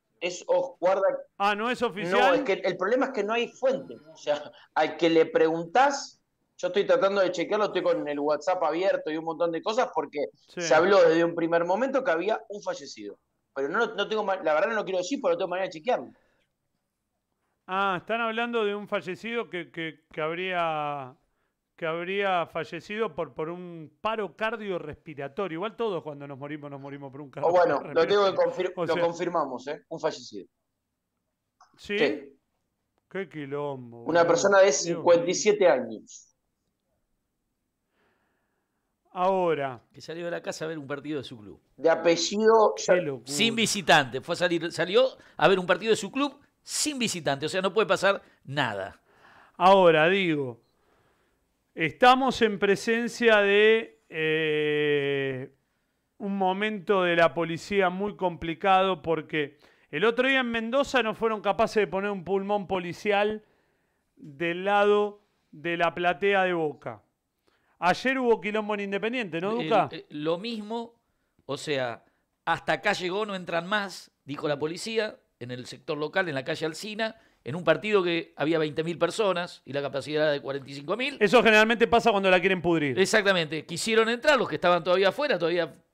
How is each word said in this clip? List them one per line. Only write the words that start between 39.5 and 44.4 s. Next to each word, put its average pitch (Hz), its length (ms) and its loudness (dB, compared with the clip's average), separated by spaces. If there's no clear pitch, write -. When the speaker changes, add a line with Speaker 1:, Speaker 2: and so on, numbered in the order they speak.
Speaker 3:
Que 127 80 -20
salió 170 240 -10
de 175 60 -6
la 170 100 -6
casa 175 240 -8
a - 20 -4
ver 160 100 -8
un 139 100 -12
partido 143 320 -6
de 123 40 -8
su 127 140 -14
club. 101 220 -20
Speaker 1:
De 143 120 2
apellido 202 840 4
Speaker 2:
Qué 190 220 2
locura. 139 340 -6
Speaker 3:
Sin 220 240 2
visitante. 156 640 2
Fue 175 120 -6
a - 20 -4
salir, 170 360 0